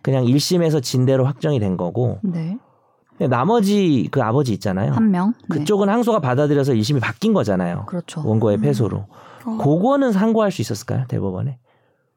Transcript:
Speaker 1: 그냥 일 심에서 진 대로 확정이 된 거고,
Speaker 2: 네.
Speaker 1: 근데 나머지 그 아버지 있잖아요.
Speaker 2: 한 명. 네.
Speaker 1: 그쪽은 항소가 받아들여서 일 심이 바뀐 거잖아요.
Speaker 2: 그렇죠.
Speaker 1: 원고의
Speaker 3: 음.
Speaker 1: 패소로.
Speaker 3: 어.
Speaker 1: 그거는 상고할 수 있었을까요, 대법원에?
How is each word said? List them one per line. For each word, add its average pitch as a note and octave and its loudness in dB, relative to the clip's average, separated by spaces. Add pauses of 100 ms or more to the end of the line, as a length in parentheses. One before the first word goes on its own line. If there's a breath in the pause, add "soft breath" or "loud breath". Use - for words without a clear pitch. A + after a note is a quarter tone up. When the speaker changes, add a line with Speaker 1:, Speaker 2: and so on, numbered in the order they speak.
Speaker 1:
그냥 C3+ 0
일 C3 4
심에서 D#3+ 0
진 B2+ 0
대로 C3 2
확정이 D3 -2
된 F#2 0
거고, G2 -2
Speaker 2:
네. F3 -4 (600)
Speaker 1:
근데 D#3+ -2
나머지 F3+ 2
그 C3 0
아버지 A#2+ 0
있잖아요. G2+ -2
Speaker 2:
한 A3 2
명. F#3+ 0 (160)
네. D#3 -2
Speaker 1:
그쪽은 G3 0
항소가 A3+ 0
받아들여서 C#3+ 2
일 A2 2
심이 C#3 0
바뀐 G#3 -2
거잖아요. F#2+ 0
Speaker 2:
그렇죠. E3+ -10
Speaker 1:
원고의 A2 2
Speaker 3:
음. G#2+ -2
Speaker 1:
패소로. G2+ 0 (400 loud breath)
Speaker 3:
어. A3 -6
Speaker 1:
그거는 A#3 2
상고할 G#3+ 2
수 - -4
있었을까요, A2 -4
대법원에? G#2 -4 (580)